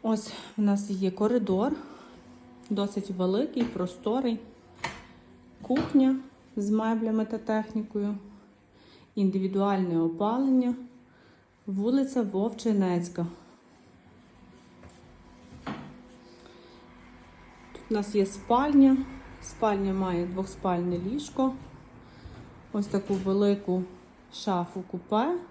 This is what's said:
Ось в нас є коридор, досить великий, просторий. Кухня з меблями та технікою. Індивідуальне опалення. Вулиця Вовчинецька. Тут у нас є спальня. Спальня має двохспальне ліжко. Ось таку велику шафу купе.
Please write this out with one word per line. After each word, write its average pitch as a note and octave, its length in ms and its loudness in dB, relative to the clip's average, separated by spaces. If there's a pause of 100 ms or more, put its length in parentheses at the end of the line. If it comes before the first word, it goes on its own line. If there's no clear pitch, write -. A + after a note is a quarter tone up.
Ось A3 300 0 (240)
в G#3+ 40 0
нас G3+ 280 2
є F#3+ 220 0
коридор, G#3+ 600 2 (960)
досить G3+ 400 -2
великий, G3 540 0
просторий. A3+ 760 -2 (1200)
Кухня C4 580 4 (360)
з G3+ 140 -2
меблями A3 560 0
та A3 120 -6
технікою. G#3+ 800 -4 (1000)
Індивідуальне F#3+ 840 2
опалення. A#3+ 760 2 (920)
Вулиця B3 560 0
Вовчинецька. F#3+ 1040 0 (4000)
Тут - 160 -16
у A3+ 40 0
нас G#3 220 -2
є G3 100 4
спальня. C4+ 720 6 (440)
Спальня G3 520 0
має F3+ 320 0
двохспальне F3+ 720 -2
ліжко. C4 540 -2 (1200)
Ось G3+ 140 -2
таку G3+ 260 -2
велику F#3+ 680 2 (500)
шафу F3+ 580 -4
купе. A3+ 460 0 (140)